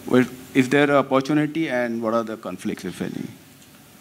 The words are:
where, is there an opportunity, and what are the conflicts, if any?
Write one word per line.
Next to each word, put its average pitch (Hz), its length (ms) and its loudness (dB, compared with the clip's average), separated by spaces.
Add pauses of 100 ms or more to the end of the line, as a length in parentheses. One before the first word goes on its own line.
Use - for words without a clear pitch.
where, 123 200 4 (280)
is 127 140 4
there 143 160 4
an 143 60 2
opportunity, 151 800 2
and 120 340 -2
what 113 120 0
are 117 80 2
the 107 140 -8
conflicts, 95 480 -8
if 87 160 -8
any? - 260 -6 (760)